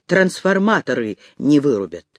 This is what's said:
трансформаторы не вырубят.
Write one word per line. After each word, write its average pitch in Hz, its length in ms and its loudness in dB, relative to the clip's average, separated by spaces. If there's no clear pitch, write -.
трансформаторы 190 1080 0
не 143 220 2
вырубят. 98 460 -2